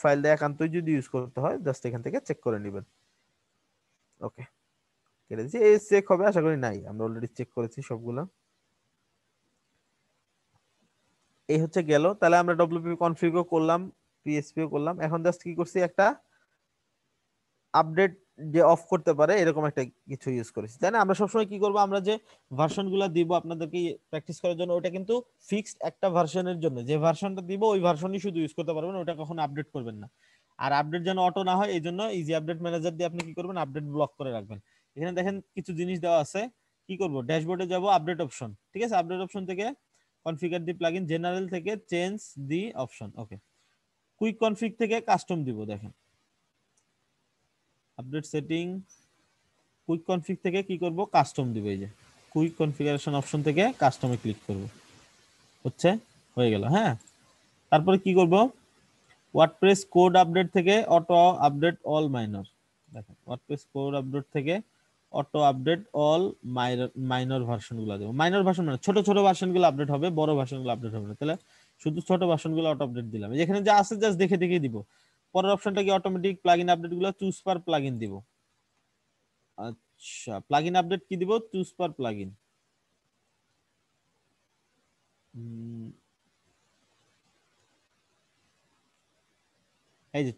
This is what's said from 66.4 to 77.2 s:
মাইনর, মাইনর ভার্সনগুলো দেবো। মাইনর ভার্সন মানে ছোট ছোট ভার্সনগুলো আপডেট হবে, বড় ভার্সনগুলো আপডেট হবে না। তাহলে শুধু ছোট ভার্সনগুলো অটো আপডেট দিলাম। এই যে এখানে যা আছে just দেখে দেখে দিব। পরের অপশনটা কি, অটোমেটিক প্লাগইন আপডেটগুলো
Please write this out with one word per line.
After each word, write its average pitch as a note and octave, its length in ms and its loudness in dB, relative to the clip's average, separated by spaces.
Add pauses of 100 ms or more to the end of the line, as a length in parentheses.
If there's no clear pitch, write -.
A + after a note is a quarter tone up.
মাইনর, B2 300 -2 (220)
মাইনর B2+ 400 -2
ভার্সনগুলো A2 500 -6
দেবো। G#2+ 200 -8
মাইনর F#3 260 2
ভার্সন F3+ 220 2
মানে C3 180 -4
ছোট G3 100 2 (120)
ছোট G3+ 180 4
ভার্সনগুলো F3+ 440 4
আপডেট C#3 240 -2
হবে, C#3+ 120 0 (140)
বড় D#3 180 2
ভার্সনগুলো C3 380 -4
আপডেট A2+ 200 -8
হবে G#2 140 -8
না। G#2+ 100 -12
তাহলে D#3 160 -2 (460)
শুধু D#3 160 -2 (100)
ছোট F#3 120 2 (100)
ভার্সনগুলো D#3+ 420 0
অটো C#3 140 -4
আপডেট A#2+ 280 -8
দিলাম। G#2 180 -8
এই C3 60 -4
যে E3 80 2
এখানে G3 220 0
যা G#3+ 140 6
আছে G#3 200 -6
just G#3 200 2
দেখে F#3+ 200 4
দেখে F3+ 240 2
দিব। A2+ 100 -6 (580)
পরের F#3+ 220 2
অপশনটা G3 280 -2
কি, F#3+ 140 0
অটোমেটিক F#3 360 -2 (100)
প্লাগইন F3 300 6
আপডেটগুলো F3 360 -2 (100)